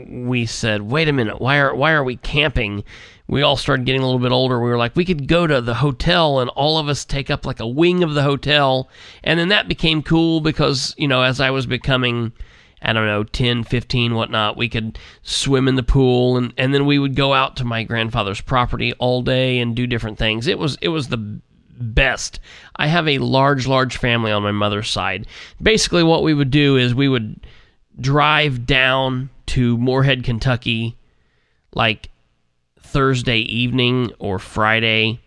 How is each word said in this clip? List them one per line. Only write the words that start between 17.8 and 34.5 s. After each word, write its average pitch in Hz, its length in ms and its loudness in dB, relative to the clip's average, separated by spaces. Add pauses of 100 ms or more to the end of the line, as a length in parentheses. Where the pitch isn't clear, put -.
grandfather's 110 560 -4
property 120 540 -2
all 123 280 -2
day 127 380 0
and 117 160 -2
do 123 120 -2
different 110 300 -4
things. 113 300 -2
It 190 100 0
was, 147 220 -2
it - 80 -2
was 160 220 -4
the 107 320 -6 (400)
best. 120 580 0 (380)
I 143 100 0
have 160 220 2
a 139 80 2
large, 131 500 2
large 131 300 0
family 117 340 2
on 104 100 0
my 104 120 0
mother's 104 360 -2
side. 95 380 -4 (340)
Basically, 185 400 2
what 165 220 4
we 156 100 2
would 143 160 2
do 139 280 4
is 123 180 2
we 139 140 2
would 117 360 -4 (540)
drive 147 640 2
down 131 680 2 (160)
to 120 300 2
Moorhead, 131 460 2
Kentucky, 117 760 -2 (800)
like, 110 340 -2 (800)
Thursday 127 500 0
evening 123 800 -2
or 98 220 -6
Friday 110 880 0